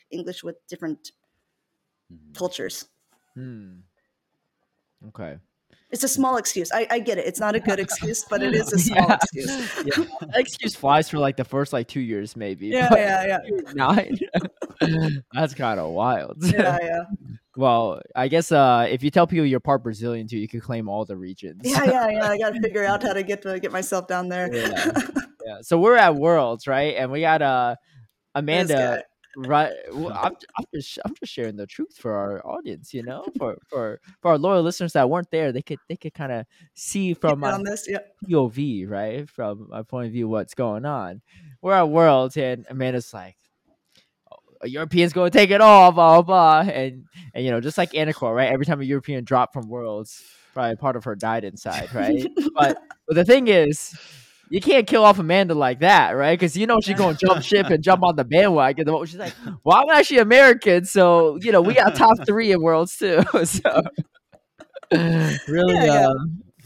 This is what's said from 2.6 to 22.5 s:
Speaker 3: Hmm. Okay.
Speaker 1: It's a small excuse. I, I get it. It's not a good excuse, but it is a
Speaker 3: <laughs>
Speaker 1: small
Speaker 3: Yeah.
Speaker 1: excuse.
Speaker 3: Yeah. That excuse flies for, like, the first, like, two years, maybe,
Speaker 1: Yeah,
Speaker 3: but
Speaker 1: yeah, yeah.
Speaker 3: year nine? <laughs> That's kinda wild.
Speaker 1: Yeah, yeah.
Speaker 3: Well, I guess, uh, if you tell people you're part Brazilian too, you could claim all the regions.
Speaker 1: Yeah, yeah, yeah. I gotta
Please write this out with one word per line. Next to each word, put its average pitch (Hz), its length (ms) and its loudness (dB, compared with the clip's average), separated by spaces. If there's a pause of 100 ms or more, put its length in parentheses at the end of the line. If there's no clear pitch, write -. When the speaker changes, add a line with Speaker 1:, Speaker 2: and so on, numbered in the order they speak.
Speaker 3:
Hmm. 107 460 -20 (1300)
Okay. 87 300 -16 (520)
Speaker 1:
It's 240 120 -8
a 269 60 -2
small 262 300 -2
excuse. 185 340 -6
I, 226 180 -2
I 240 80 -2
get 226 200 -6
it. - 80 -6
It's 185 120 -8
not 208 160 -2
a 226 60 -4
good 196 180 -2
excuse, 196 500 -8
but 202 140 -4
it - 120 -2
is 220 180 -4
a 202 60 0
Speaker 3:
<laughs> 170 120 0
Speaker 1:
small 185 180 2
Speaker 3:
Yeah. 214 60 2
Speaker 1:
excuse. 160 420 -6 (280)
Speaker 3:
Yeah. 208 200 -4 (160)
That 160 200 -4
excuse - 340 -8
flies 147 340 0
for, 156 100 -6
like, 139 180 -2
the 127 80 -6
first, 139 280 -6
like, 120 160 -4
two 143 120 -8
years, 110 360 -8
maybe, 101 340 -10
Speaker 1:
Yeah, 247 180 0
Speaker 3:
but 220 100 6
Speaker 1:
yeah, 190 280 -2
yeah. 190 200 -2
Speaker 3:
year 214 160 -6 (120)
nine? 180 440 0 (600)
<laughs> 160 520 -2
That's 139 220 -4
kinda 110 340 -4
wild. 101 520 -4
Speaker 1:
Yeah, 180 420 0
yeah. 170 220 -6 (520)
Speaker 3:
Well, 117 440 0 (160)
I 127 120 -2
guess, 160 220 -2
uh, 123 400 4
if 123 140 -4
you 147 60 -2
tell 175 180 2
people 165 180 -2
you're 131 140 -2
part 135 240 -2
Brazilian 113 420 -10
too, 110 120 -10
you 107 100 -8
could 117 140 -12
claim 113 260 -10
all 104 160 -8
the 98 120 -12
regions. 92 480 -16
Speaker 1:
Yeah, 269 200 -2
yeah, 254 260 0
yeah. 214 200 -4
I 208 80 -4
gotta 220 220 -6